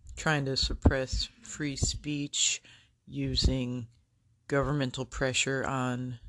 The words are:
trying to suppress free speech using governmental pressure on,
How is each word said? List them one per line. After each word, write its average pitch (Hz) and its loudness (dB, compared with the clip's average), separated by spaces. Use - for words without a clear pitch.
trying 147 0
to 135 0
suppress - 2
free 147 -6
speech - -2
using 131 0
governmental 139 2
pressure 131 0
on, 127 -2